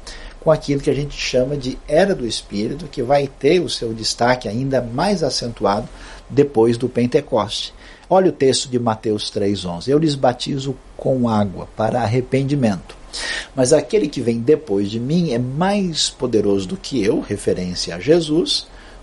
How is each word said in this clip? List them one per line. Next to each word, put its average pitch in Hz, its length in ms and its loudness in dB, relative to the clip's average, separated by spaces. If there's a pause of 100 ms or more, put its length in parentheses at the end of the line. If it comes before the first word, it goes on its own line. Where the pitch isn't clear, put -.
(400)
com 160 120 2
aquilo 143 300 2
que 151 80 0
a 131 40 2
gente 143 240 -4
chama 135 400 0
de 131 200 -6 (100)
era 180 280 4
do 131 100 -4
Espírito, 113 600 -6
que 139 140 -8
vai 139 260 2
ter 160 320 2
o 139 100 -2
seu 117 240 -6
destaque 120 540 0
ainda 131 340 -2
mais 160 420 -2
acentuado 117 680 -2 (400)
depois 120 480 4
do 123 100 -2
Pentecoste. 123 880 0 (360)
Olha 185 200 6
o 143 40 2
texto 135 360 2
de 123 80 -2
Mateus 110 520 -2
três 101 360 -2
onze. 85 240 -6
"Eu 147 80 4
lhes 156 180 2
batizo 135 600 -2 (200)
com 131 320 0
água 101 480 0
para 110 260 0
arrependimento. 127 960 0 (600)
Mas 131 180 4
aquele 196 340 2
que 139 140 -4
vem 117 180 0
depois 110 520 2
de 113 80 -4
mim 156 320 0
é 117 80 0
mais 170 720 0
poderoso 101 580 0
do 95 100 -6
que 127 260 -2
eu", 117 160 2
referência 90 760 -4
a 90 40 -8
Jesus, 156 680 2 (360)